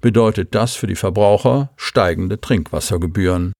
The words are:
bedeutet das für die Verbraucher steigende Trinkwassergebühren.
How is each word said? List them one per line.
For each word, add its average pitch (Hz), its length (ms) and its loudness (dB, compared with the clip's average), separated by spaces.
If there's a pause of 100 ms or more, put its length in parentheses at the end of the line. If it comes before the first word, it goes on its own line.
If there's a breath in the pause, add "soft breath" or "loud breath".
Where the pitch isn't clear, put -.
bedeutet 110 540 2
das 113 220 0
für - 100 -6
die 95 80 -4
Verbraucher 104 800 2
steigende 92 640 -2
Trinkwassergebühren. 90 1200 -2